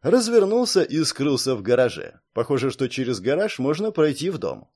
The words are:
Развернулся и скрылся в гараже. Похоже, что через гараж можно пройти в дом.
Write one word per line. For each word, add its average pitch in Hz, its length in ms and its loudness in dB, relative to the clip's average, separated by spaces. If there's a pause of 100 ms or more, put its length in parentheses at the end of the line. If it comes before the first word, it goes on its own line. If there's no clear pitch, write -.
Развернулся 220 800 4
и 151 220 0
скрылся 135 500 0
в 104 80 -8
гараже. 120 580 0 (140)
Похоже, 127 360 0
что 127 180 -4
через 120 320 -4
гараж 156 380 -2
можно 156 320 -2
пройти 156 380 0
в 185 80 -6
дом. 65 400 -8